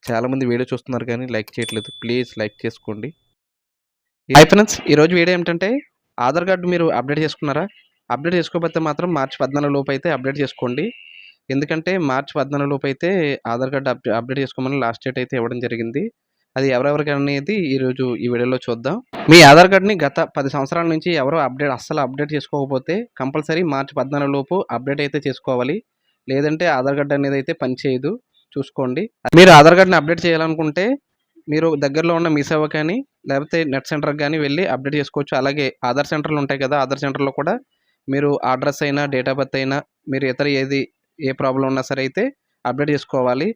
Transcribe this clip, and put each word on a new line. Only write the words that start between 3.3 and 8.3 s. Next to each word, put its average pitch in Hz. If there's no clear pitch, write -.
హాయ్ 156
ఫ్రెండ్స్, 208
ఈరోజు 151
వీడియో 170
ఏమిటంటే 175
ఆధార్ 165
కార్డు 180
మీరు 170
అప్‌డేట్ 147
చేసుకున్నారా? 147
అప్‌డేట్ 165